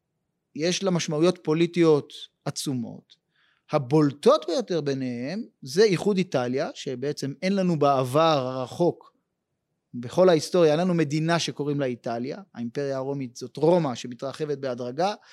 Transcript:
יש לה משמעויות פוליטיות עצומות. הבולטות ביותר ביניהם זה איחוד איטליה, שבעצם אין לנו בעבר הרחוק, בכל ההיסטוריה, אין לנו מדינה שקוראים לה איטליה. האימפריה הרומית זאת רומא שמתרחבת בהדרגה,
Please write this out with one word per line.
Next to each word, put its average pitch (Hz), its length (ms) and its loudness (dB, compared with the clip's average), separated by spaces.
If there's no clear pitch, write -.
יש 175 280 -2
לה 190 80 0
משמעויות 170 520 0
פוליטיות 165 720 2
עצומות. 120 760 -8
הבולטות 151 760 4
ביותר 220 320 -2
ביניהם 135 600 -6
זה 143 200 -2
איחוד 202 360 0
איטליה, 139 560 -2
שבעצם 139 580 -6
אין 190 140 0
לנו 180 220 2
בעבר 139 420 4
הרחוק, 135 920 0
בכל 123 340 4
ההיסטוריה, 165 440 4
אין 156 80 2
לנו 180 140 2
מדינה 160 440 0
שקוראים 143 420 -4
לה 135 60 -2
איטליה. 123 520 -6
האימפריה 135 420 -6
הרומית 135 400 -6
זאת - 200 -14
רומא 156 380 4
שמתרחבת 135 640 -8
בהדרגה, 135 560 -4